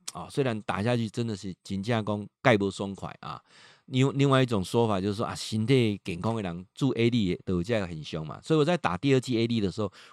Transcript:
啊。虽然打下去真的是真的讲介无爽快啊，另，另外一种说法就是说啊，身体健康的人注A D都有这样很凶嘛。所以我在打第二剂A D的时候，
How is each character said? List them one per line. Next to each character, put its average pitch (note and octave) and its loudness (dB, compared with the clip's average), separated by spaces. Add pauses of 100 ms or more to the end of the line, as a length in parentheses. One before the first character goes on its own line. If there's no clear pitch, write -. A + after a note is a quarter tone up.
(120)
啊。 E2+ -12
虽 C#3+ -2
然 A2+ -2
打 F#2+ -4
下 A#2+ 0
去 A#2 -2
真 A#2+ -4
的 A2 -4
是 F#2+ -10
真 G2 -6
的 A2 -2
讲 G#2 -4 (160)
介 B2 6
无 G2 2
爽 G2 -6
快 - -12
啊， - -10 (460)
另， B2+ 2
另 C#3 4
外 C3 6
一 B2+ 2
种 G#2+ 2
说 A#2 2
法 G2+ 0
就 F#2+ -2
是 G2+ 0
说 G#2+ -4
啊， - -6
身 A2 -4
体 A2+ 4
健 F2 -6
康 G#2+ -2
的 A2+ -4
人 F2+ -6
注 C#3 2
A A#2 2
D G#2 2
都 F#2 0
有 F2 0
这 A2+ -2
样 G2+ -2
很 E2 -10
凶 D#2 -8
嘛。 A#1+ -12
所 D#3+ 0
以 - 4
我 D3 4
在 F3 0
打 E2+ -2
第 C#3 2
二 C3 6
剂 B2+ -2
A A2+ 2
D A#2 0
的 G2 2
时 G#2+ -4
候， G2 -4 (200)